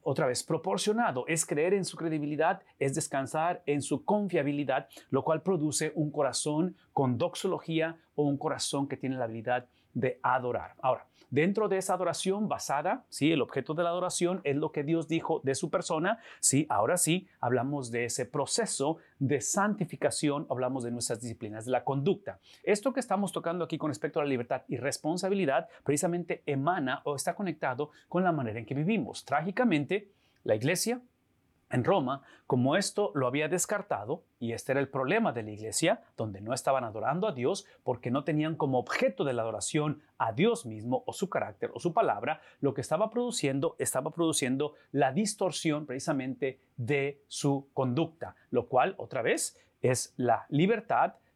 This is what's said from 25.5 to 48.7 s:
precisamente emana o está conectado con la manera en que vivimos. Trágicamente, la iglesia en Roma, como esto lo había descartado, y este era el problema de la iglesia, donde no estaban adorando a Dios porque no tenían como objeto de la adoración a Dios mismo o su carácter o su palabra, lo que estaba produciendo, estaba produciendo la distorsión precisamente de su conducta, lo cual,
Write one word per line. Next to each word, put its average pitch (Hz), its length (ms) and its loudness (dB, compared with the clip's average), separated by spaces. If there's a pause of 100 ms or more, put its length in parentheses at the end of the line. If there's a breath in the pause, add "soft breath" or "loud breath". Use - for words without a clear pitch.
precisamente 170 600 0
emana 139 600 0
o 147 100 -2
está 170 220 -4
conectado 151 540 -4 (180 loud breath)
con 175 160 0
la 180 80 4
manera 120 260 -2
en 117 80 -10
que - 80 -6
vivimos. 165 500 -2
Trágicamente, 180 840 0 (320 soft breath)
la 110 140 2
iglesia 180 440 0 (720)
en 127 120 0
Roma, 139 400 2 (240 loud breath)
como 135 300 4
esto 202 400 0
lo 131 100 2
había 147 220 0
descartado, 160 760 -2 (160)
y 117 140 -4
este 113 200 -4
era 135 80 4
el 135 80 0
problema 165 440 0
de 113 100 -4
la 107 80 -8
iglesia, 113 520 0 (140)
donde 101 240 -4
no 110 120 -4
estaban 131 320 0
adorando 117 420 -2
a 208 60 0
Dios 143 340 -2 (160 soft breath)
porque 123 300 -2
no 143 100 0
tenían 156 320 0
como 135 240 0
objeto 233 460 0
de 139 80 0
la 117 100 0
adoración 123 600 -2 (160 loud breath)
a 117 140 0
Dios 185 340 2
mismo 113 400 -4
o - 60 -8
su - 160 -4
carácter 107 460 -4
o 120 60 -8
su 175 120 0
palabra, 147 480 0 (200 loud breath)
lo 139 140 2
que - 60 -4
estaba 208 300 0
produciendo, 220 680 -2
estaba 139 320 -2
produciendo 143 640 0 (180 loud breath)
la 139 180 4
distorsión 156 760 0
precisamente 131 760 -4 (160 soft breath)
de 139 500 -2
su 139 460 0
conducta, 139 640 -2 (140 soft breath)
lo 120 180 2
cual, 139 300 4